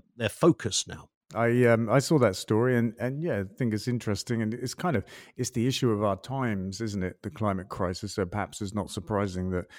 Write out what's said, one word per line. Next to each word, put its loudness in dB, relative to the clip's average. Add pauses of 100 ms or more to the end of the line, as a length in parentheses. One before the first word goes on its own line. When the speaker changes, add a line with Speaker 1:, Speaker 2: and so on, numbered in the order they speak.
(160)
Speaker 1:
their -2
focus 2
now. -14 (260)
Speaker 2:
I, 4
um, 6
I 6
saw 4
that 4
story 2
and, 2
and -4
yeah, -2
I -4 (120)
think -2
it's -6
interesting. -2
And 0
it's -6
kind -2
of, 0 (320)
it's -4
the 0
issue 2
of 0
our 2
times, -4
isn't -4
it? -6
The -8
climate -2
crisis. -4
So 0
perhaps -6
it's -6
not -4
surprising -2
that -2 (140)